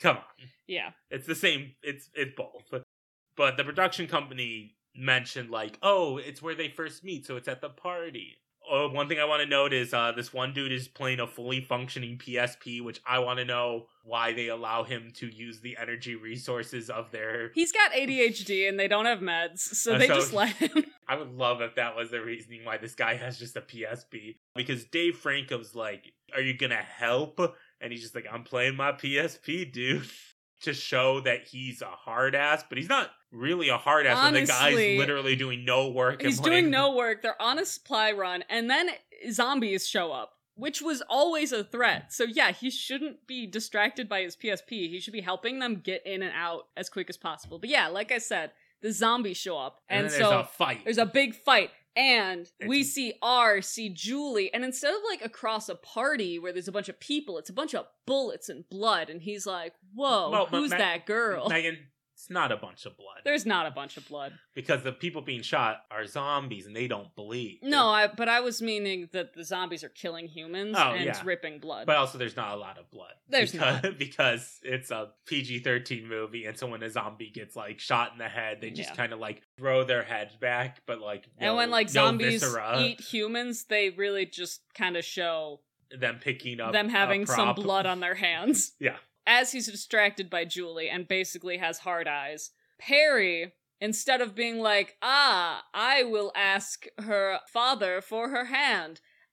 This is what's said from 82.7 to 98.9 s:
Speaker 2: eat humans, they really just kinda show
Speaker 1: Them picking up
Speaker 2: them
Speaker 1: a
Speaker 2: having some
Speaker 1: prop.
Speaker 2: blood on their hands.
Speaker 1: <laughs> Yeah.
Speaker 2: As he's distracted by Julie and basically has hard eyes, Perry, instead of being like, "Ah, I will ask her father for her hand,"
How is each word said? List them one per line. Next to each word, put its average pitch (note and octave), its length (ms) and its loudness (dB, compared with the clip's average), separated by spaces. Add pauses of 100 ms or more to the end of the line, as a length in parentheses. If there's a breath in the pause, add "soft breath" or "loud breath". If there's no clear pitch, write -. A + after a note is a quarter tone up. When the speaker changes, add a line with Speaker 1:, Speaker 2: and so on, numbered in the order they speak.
Speaker 2:
eat A#3 220 0
humans, A#3 640 -4
they G#3 260 2
really G3 340 -2
just - 380 -10 (100)
kinda F3 300 -2
show D#3+ 580 -4 (300)
Speaker 1:
Them B2 280 -2
picking B2+ 440 -4
up A2+ 100 -2
Speaker 2:
them G#3 160 2
Speaker 1:
a A#3+ 40 -2
Speaker 2:
having G3+ 340 2
some B2 260 4
Speaker 1:
prop. - 40 0
Speaker 2:
blood G3 280 2
on F3+ 160 0
their F3+ 140 -2
hands. F#3 640 0
Speaker 1:
<laughs> - 40 -16
Yeah. C3+ 160 0 (320)
Speaker 2:
As B3 220 6
he's A#3+ 160 -6
distracted G3+ 640 0
by E3+ 140 -2
Julie E3+ 440 -6
and F3 200 -6
basically F3+ 480 -2
has E3+ 240 -4
hard E3+ 260 -2
eyes, C#3+ 460 -6 (260)
Perry, G#3+ 760 4 (260)
instead A3 400 2
of A3 160 -2
being A#3 240 -2
like, G#3 420 2
"Ah, G#3+ 640 4 (100)
I B3 300 4
will G#3 320 0
ask G3 500 0 (140)
her G3+ 400 0 (120)
father A3 480 2
for A3+ 280 -4
her B3+ 160 -2
hand," A#3+ 560 0 (320 soft breath)